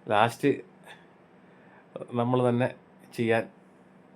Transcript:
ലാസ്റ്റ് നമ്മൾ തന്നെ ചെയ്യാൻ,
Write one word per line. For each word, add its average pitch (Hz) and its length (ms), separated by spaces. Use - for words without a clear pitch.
ലാസ്റ്റ് 117 400
നമ്മൾ 123 280
തന്നെ 120 200
ചെയ്യാൻ, 113 280